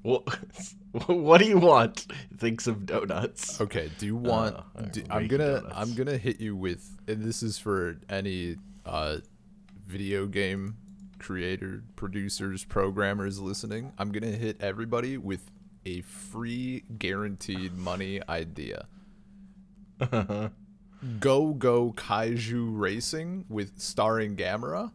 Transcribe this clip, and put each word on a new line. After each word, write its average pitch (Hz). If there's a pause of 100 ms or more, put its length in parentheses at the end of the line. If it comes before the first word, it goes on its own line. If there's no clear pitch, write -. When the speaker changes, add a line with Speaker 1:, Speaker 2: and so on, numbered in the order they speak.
Speaker 1:
Wha-, 123 (420)
<laughs> -
what 170
do 208
you 214
want? 143 (300)
Think 113
some 104
donuts. 98
Speaker 2:
Okay, 85
do 107
you 104
want 113
Speaker 1:
Uh, - (140)
I'm 113
Speaker 2:
do, -
I'm 107
Speaker 1:
making 117
Speaker 2:
gonna, 147
Speaker 1:
donuts. -
Speaker 2:
I'm 113
gonna 131
hit 117
you 107
with, 92 (100)
and 107
this 113
is 107
for 90 (120)
any, 92 (300)
uh, 78 (680)
video 98
game 98 (420)
creator, 92 (120)
producers, 98
programmers 98
listening. 107
I'm 98
gonna 107
hit 110
everybody 113
with 95 (340)
a 90
free 117 (140)
guaranteed 95
money 95
idea. 80 (1120)
Speaker 1:
<laughs> 107 (680)
Speaker 2:
Go 139
Go 120
Kaiju 117
Racing 156
with 104
starring 110
Gamera 117